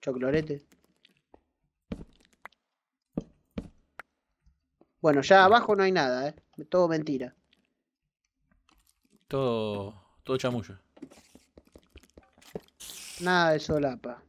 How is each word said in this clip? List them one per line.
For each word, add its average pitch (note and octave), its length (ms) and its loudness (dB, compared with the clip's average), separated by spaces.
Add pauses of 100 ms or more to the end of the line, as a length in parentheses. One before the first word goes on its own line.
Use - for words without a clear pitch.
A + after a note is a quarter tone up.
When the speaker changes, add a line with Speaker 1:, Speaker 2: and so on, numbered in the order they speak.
Speaker 1:
Choclorete. C#3+ 640 -4 (4000)
Bueno, D3 220 2
ya F#3+ 220 8
abajo A3 300 6
no G3 80 0
hay F#3+ 100 2
nada, C3+ 360 0
¿eh? D3+ 60 -10 (340)
Todo F3+ 200 2
mentira. D3+ 460 -4 (1900)
Speaker 2:
Todo, A2 680 -2 (280)
todo C3 140 -4
chamullo. A#2+ 420 -6 (2500)
Speaker 1:
Nada F3 320 2
de D#3 80 0
solapa. C3 680 -6